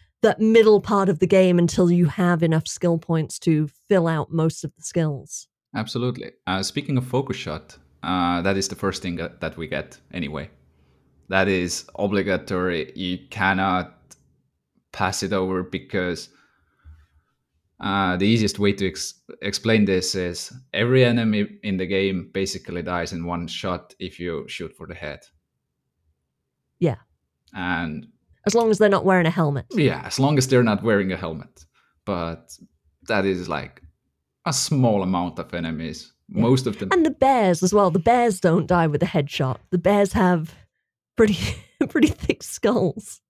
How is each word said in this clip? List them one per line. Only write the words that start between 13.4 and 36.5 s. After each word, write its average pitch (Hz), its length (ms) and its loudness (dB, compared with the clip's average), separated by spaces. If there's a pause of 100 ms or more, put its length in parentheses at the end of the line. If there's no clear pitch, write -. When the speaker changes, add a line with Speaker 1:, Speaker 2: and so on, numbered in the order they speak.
Speaker 2:
pass 95 300 -2
it 92 100 -4
over 92 300 0
because, 90 640 -6 (1500)
uh, 98 380 0
the 95 80 2
easiest 107 340 2
way 101 140 4
to 98 140 -2
ex-, - 340 -10 (200)
explain 104 440 2
this 95 300 0
is 90 360 -6 (220)
every 123 320 4
enemy 113 420 2 (160)
in 98 140 -4
the 92 80 -2
game 95 480 -2
basically 95 480 -6
dies 85 320 -4
in 85 120 -8
one 85 220 -6
shot 90 520 -8
if 90 200 -14
you 85 280 -6
shoot - 280 -12
for 82 120 -18
the 80 80 -14
head. 73 240 -12 (1600)
Speaker 1:
Yeah. 147 160 0 (580)
Speaker 2:
And 85 540 -6 (380)
Speaker 1:
As 208 100 0
long 226 160 4
as 208 60 2
they're 214 120 4
not 190 160 0
wearing 185 220 4
a 165 40 0
helmet. 143 420 -2
Speaker 2:
Yeah, 143 320 2
as - 140 -8
long 143 180 4
as 127 100 2
they're 123 160 4
not 104 180 0
wearing 101 300 2
a 87 60 -4
helmet. 80 480 -12 (400)
But 85 520 -6 (500)
that 101 180 0
is, 90 240 -2
like, 71 320 -8 (640)
a 160 80 -2
small 120 500 2
amount 87 360 -2
of 78 140 -10
enemies. 80 600 -8 (160)
Speaker 1:
Yeah. 98 120 -4
Speaker 2:
Most 127 260 4